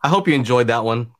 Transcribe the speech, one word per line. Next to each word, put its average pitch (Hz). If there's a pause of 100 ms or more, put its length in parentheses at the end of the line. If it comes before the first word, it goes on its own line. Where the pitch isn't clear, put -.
I 147
hope 190
you 156
enjoyed 123
that 117
one. 117